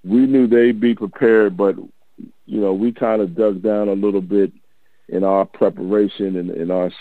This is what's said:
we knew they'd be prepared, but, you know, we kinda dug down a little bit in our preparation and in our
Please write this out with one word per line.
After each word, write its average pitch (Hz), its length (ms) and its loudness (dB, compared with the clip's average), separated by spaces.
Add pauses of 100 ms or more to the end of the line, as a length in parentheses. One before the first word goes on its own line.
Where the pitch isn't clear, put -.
we 117 240 2
knew 131 200 4
they'd 120 340 2
be 117 140 2
prepared, 107 600 2
but, 98 200 0 (680)
you 107 140 -6
know, 95 140 0
we 113 180 -2
kinda 110 360 -2
dug 95 340 -2
down 104 260 0
a 98 60 -2
little 98 260 -2
bit 95 320 0 (560)
in 95 160 -2
our 98 220 0
preparation 98 880 -2
and 90 140 -6
in 85 200 -6
our 90 200 -2 (100)